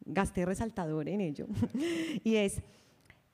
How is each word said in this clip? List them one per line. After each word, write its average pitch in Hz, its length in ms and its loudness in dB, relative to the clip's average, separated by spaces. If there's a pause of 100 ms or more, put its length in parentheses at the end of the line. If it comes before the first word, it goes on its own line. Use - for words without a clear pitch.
gasté 190 400 0
resaltador 175 640 -2
en 208 120 0
ello, 156 280 -2
<laughs> 302 760 0
y 220 120 4
es, 196 240 2 (720)